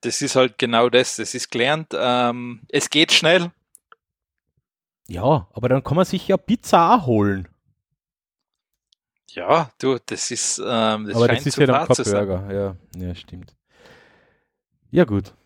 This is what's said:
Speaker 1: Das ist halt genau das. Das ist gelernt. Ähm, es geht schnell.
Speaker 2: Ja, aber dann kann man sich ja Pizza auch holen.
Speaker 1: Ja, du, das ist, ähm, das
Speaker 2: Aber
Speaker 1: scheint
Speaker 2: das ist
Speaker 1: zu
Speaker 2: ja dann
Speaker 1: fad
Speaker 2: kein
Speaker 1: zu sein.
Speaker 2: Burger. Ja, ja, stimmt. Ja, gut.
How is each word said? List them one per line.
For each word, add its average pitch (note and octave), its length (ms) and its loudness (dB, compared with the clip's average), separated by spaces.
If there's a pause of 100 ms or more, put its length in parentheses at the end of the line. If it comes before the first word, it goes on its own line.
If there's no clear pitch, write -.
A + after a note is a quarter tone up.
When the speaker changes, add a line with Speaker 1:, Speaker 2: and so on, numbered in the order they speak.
Speaker 1:
Das - 200 -6
ist C#3 140 -2
halt B2+ 220 2
genau A#2 320 2
das. B2 260 4
Das - 180 -8
ist B2+ 160 -10
gelernt. C#3+ 480 -2
Ähm, B2 680 -2
es - 220 -2
geht D#3 240 2
schnell. F3 380 2 (1600)
Speaker 2:
Ja, G#2+ 460 -2
aber A#2+ 160 -4
dann C3 120 2
kann - 140 -2
man F#3 80 4
sich - 240 -4
ja F#3+ 80 2
Pizza F#3 580 2
auch G#3+ 120 2
holen. G2+ 420 0 (1800)
Speaker 1:
Ja, B2 500 0
du, C3 180 -2 (100)
das - 220 -8
ist, - 300 -6
ähm, G#2+ 460 -2
das G#2 100 -6
Speaker 2:
Aber A#2 120 4
Speaker 1:
scheint - 120 2
Speaker 2:
das C#3+ 60 -8
ist C#3+ 80 -2
Speaker 1:
zu - 80 0
Speaker 2:
ja C#3+ 60 6
dann B2+ 100 4
Speaker 1:
fad D#3+ 100 -2
Speaker 2:
kein B2+ 80 4
Speaker 1:
zu B2+ 80 -2
sein. G2+ 240 0
Speaker 2:
Burger. G2 260 -6
Ja, G2 220 -4 (260)
ja, F2+ 140 -8
stimmt. - 400 -20 (1300)
Ja, E3+ 160 4
gut. G2+ 280 -4 (120)